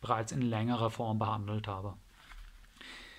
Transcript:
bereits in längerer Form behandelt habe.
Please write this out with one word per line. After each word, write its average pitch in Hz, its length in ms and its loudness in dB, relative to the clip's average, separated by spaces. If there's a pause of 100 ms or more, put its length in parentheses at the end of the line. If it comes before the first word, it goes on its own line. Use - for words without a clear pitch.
bereits 113 320 2
in 139 100 2
längerer 113 480 4
Form 110 300 0
behandelt 104 480 0
habe. 98 260 -4 (1200)